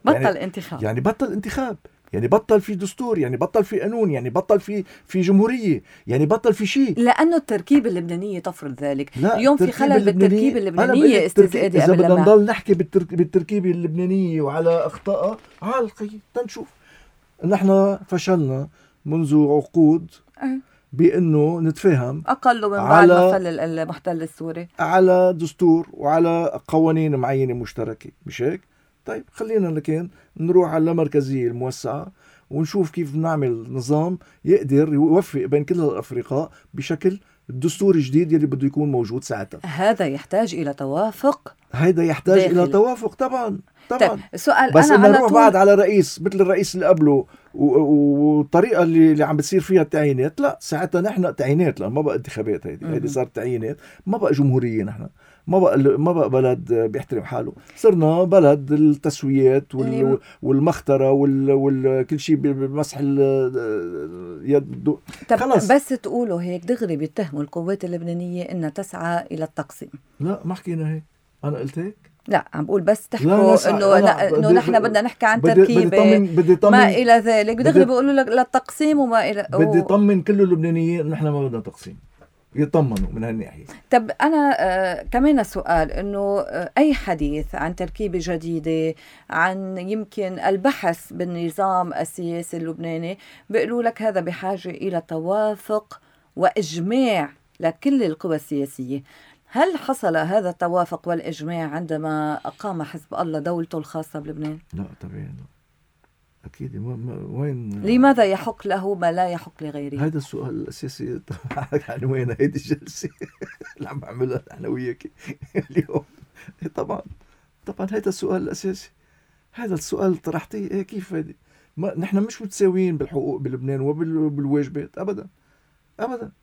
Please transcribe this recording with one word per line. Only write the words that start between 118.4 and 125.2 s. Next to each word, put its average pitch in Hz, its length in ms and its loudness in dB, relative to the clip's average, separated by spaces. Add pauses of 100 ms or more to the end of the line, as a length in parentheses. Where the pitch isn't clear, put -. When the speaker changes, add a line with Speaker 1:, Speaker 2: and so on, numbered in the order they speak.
Speaker 2:
الأساسي. - 500 -10 (600)
هذا 233 220 -8
السؤال 175 440 -4
طرحتيه، 170 540 -10
إيه، 190 100 -6
كيف 190 320 -12
هيدي؟ 160 220 -10 (420)
ما، 143 200 -8
نحن 196 200 -4
مش 226 240 -4
متساويين 185 560 -2
بالحقوق 139 440 -6
بلبنان 131 400 -6
وبال-، 156 480 -4
بالواجبات، 143 680 -6
أبدًا. 196 300 -10 (720)